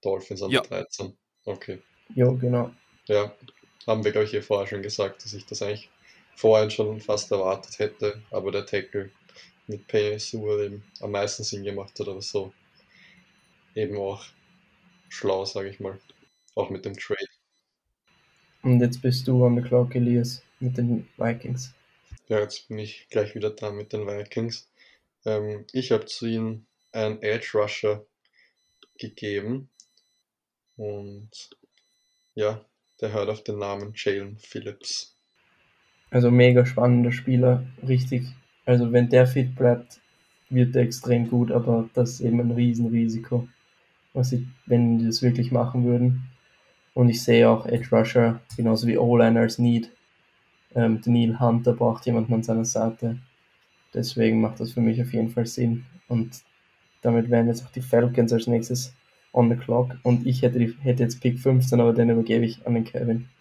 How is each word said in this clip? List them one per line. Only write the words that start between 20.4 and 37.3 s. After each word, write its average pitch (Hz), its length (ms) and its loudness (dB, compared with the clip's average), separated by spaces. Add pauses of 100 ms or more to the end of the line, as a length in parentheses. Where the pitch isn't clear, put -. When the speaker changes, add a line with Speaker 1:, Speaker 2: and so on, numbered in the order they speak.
Speaker 3:
mit 127 180 -4
den 120 300 -2 (100)
Vikings. 117 560 -6 (540)
Speaker 1:
Ja, 107 120 0
jetzt - 280 -6
bin 107 120 -10
ich - 300 -14
gleich 107 260 -2
wieder 107 160 -4
dran 104 240 -10
mit 104 180 -12
den 107 140 -6
Vikings. 104 640 -8 (560)
Ähm, 107 460 -4
ich 127 200 -4
hab 110 180 -2
zu - 160 -10
ihnen 113 400 -6 (260)
einen 110 300 -4
Edge 110 320 -4
Rusher 104 520 -2 (920)
gegeben 110 720 -8 (1040)
und 101 760 -14 (840)
ja, 107 320 -4 (340)
der 107 140 -6
hört 101 160 -2
auf 110 140 -6
den 104 160 -8
Namen 101 360 -8
Jalen 101 420 -6
Phillips. - 800 -14 (960)
Speaker 3:
Also 120 200 4
mega 123 340 8
spannender 123 460 4
Spieler, 123 540 2 (200)